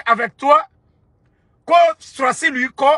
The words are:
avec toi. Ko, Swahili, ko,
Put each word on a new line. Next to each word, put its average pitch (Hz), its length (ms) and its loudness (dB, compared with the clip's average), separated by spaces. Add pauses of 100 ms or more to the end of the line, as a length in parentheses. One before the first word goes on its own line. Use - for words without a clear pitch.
avec 233 320 -2
toi. 294 280 2 (1000)
Ko, 320 100 0 (240)
Swahili, 262 760 -6
ko, 277 220 0